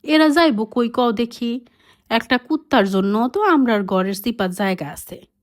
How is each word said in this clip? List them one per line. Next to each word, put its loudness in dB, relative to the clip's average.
এরা 4
যাইব 2
কই -2
কও 0
দেখি? -6
একটা 0
কুত্তার 0
জন্য 0
তো -2
আমরার 2
ঘরের -2
চিপার -4
জায়গা -4
আছে, -16